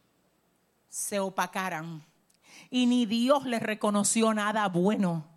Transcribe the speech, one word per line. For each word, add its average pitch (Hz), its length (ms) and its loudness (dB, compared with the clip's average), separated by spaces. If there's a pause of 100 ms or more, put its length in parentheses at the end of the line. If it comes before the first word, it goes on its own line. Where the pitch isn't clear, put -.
(880)
se - 320 -6
opacaran 185 840 -6 (680)
y 254 160 2
ni 247 200 4
Dios 247 380 2
le 240 160 -4
reconoció 220 760 0
nada 214 360 -2
bueno, 180 680 0